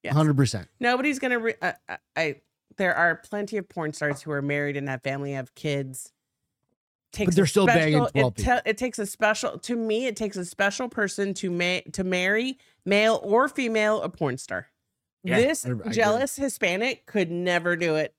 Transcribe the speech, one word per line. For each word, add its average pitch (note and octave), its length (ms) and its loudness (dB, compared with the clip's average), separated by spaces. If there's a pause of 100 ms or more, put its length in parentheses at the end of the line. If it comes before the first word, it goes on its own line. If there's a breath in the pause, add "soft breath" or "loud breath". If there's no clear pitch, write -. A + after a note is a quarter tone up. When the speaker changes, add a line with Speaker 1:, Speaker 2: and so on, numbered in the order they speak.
Speaker 1:
Yes. G#2 100 -4
Speaker 2:
Hundred D3+ 240 4
percent. A#2 320 0 (100)
Speaker 1:
Nobody's B3+ 400 0
gonna B3 200 0
re-, A3+ 220 -2
uh, F3+ 120 -2 (160)
uh, - 80 -10 (180)
I, D3+ 200 -2 (420)
there F#3 180 0
are E3 200 2
plenty G#3 420 -8
of F#3+ 100 -6
porn D#3 240 -6
stars D3 300 -4
who D#3 100 -10
are C#3+ 120 -4
married C#3+ 340 -2
and C#3 100 -6
have C3 140 -6
family, C#3 320 -6
have C3 220 -10
kids. C#3 580 -6 (1000)
Takes G3+ 160 0
Speaker 2:
But F3 60 2
they're G3 100 6
Speaker 1:
a - 20 2
Speaker 2:
still G3 180 4
banging E3 280 4 (120)
Speaker 1:
special, C#3 60 -2
Speaker 2:
12 C3 220 2
Speaker 1:
it - 40 -8
te-, - 60 -2
Speaker 2:
people. B3 220 2
Speaker 1:
it A3 120 0
takes B3+ 220 -4
a G#3 60 -2
special, - 540 -2
to A#3+ 160 -6
me, A3+ 320 -2
it A3+ 100 -4
takes G#3 200 -6
a F3+ 80 -4
special G3+ 440 -2
person G3+ 460 -2
to F#3+ 140 -4
ma-, F3 300 0 (140)
to F#3+ 100 -4
marry, G3 560 0 (260 soft breath)
male G#3 380 4
or A#3 240 4
female, A3 540 0
a - 80 -6
porn C#3 280 -2
star. - 300 -8 (560)
Speaker 2:
Yeah, F3+ 140 2
Speaker 1:
This C4+ 280 2
Speaker 2:
I, - 40 -2
I - 20 -2
agree. - 220 -4
Speaker 1:
jealous A3+ 420 2
Hispanic A#3 680 -2
could F3+ 260 0
never F3 460 0
do E3 180 0
it. D#3 240 -2